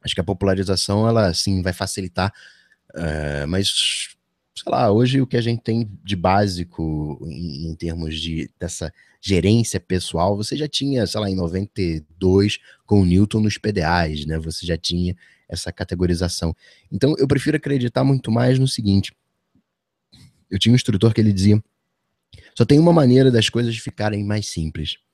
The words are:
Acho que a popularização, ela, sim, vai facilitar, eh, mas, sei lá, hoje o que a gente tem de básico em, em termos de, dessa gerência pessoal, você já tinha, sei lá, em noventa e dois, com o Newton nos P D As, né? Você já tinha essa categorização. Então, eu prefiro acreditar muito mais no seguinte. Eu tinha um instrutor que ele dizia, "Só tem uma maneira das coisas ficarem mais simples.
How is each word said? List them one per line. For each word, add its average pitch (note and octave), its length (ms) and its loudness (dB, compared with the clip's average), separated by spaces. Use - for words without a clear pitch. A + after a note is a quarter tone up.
Acho - 100 -6
que - 80 -4
a - 20 -2
popularização, G2 840 0
ela, A2 260 2
sim, F#2 300 -2
vai F2+ 100 -2
facilitar, F#2+ 580 -4
eh, D2+ 540 -4
mas, - 680 -4
sei - 180 -8
lá, B2 200 2
hoje B2 280 4
o C3 60 0
que B2+ 120 -4
a A#2+ 40 0
gente A#2 220 -2
tem A2+ 260 -2
de G2+ 120 -4
básico E2+ 1080 -2
em, D#2+ 440 -10
em D#2+ 60 -8
termos E2 440 -6
de, D#2+ 400 -6
dessa E2+ 340 -8
gerência G2 580 2
pessoal, F2+ 560 -2
você G#2+ 220 -6
já D3+ 100 -6
tinha, C3+ 400 -2
sei - 140 -4
lá, G2+ 80 -2
em F#2+ 60 -2
noventa F#2 460 -4
e D#2+ 220 -2
dois, F#2+ 400 4
com G#2 160 4
o F#2+ 40 4
Newton G2+ 340 4
nos G#2+ 180 0
P G#2+ 140 -4
D G2 100 -2
As, D#2+ 440 0
né? D#2 140 -4
Você D#2+ 260 -10
já E2+ 120 -2
tinha F2 380 -2
essa - 240 -10
categorização. F2 840 -2
Então, C3+ 260 0
eu - 80 2
prefiro C3+ 300 0
acreditar C3 480 -2
muito C3+ 260 0
mais B2 300 2
no C3 80 2
seguinte. G2 480 0
Eu F#2+ 80 -4
tinha A#2 140 4
um - 20 6
instrutor A2 380 2
que A#2 80 2
ele G#2+ 100 4
dizia, G2+ 320 4
"Só A#2+ 120 2
tem C#3+ 120 6
uma E3+ 140 6
maneira C3 400 6
das A2+ 160 4
coisas A#2 300 -2
ficarem G#2 480 -6
mais G#2 220 -4
simples. D#2 500 -6